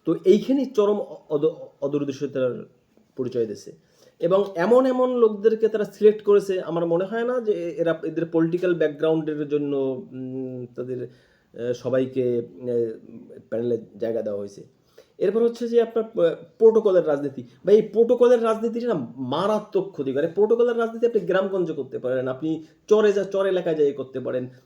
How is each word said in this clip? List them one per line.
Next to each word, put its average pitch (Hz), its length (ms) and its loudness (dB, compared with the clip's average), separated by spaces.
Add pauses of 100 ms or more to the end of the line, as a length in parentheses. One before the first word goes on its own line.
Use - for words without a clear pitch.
তো 165 100 -2 (100)
এইখানেই 247 420 4
চরম 202 340 0 (280)
অদ-, 156 400 -2 (120)
অদূরদৃষ্টতার 135 880 -4 (500)
পরিচয় 120 280 -4
দিয়েছে। - 280 -10 (460)
এবং 190 260 2 (100)
এমন 226 320 4
এমন 254 300 0
লোকদেরকে 220 520 2
তারা 208 160 -4
সিলেক্ট 208 380 2
করেছে, 196 380 2
আমার 170 260 -2
মনে 170 180 0
হয় 226 200 -4
না 247 160 -2
যে 214 120 0
এ-, 170 280 -6
এরা 165 220 0
এদের 160 240 -4
পলিটিক্যাল 170 480 0
ব্যাকগ্রাউন্ডের 151 760 -2
জন্য, 143 280 -2
উম, 127 1000 -8
তাদের, 127 280 -8
আহ, - 680 -10
সবাইকে, 127 680 -2
আহ, 123 240 -16 (840)
প্যানেলে 117 300 -4 (200)
জায়গা 113 240 -4
দেওয়া 104 160 -6
হয়েছে। 101 260 -12 (540)
এরপর 202 240 0
হচ্ছে 233 260 0
যে 233 140 4
আপনার, 220 220 -2
আহ, 170 300 0 (240)
প্রোটোকলের 208 480 6
রাজনীতি। 143 380 -2 (200)
বা 190 80 2
এই 214 100 8
প্রোটোকলের 233 600 4
রাজনীতিটা 226 520 -2
না 127 120 -4 (100)
মারাত্মক 190 760 -2
ক্ষতি 135 200 -4
করে। 147 160 0
প্রোটোকলের 226 500 2
রাজনীতি 233 280 -2
আপনি 226 140 0
গ্রামগঞ্জে 185 520 -2
করতে 139 260 -10
পারেন, 127 300 -4
আপনি 156 360 -6 (240)
চরে 214 240 4
যা-, 196 120 -2
চর 196 220 -2
এলাকায় 180 300 -2
যেয়ে 143 160 2
করতে 131 280 -10
পারেন, 127 280 -6 (180)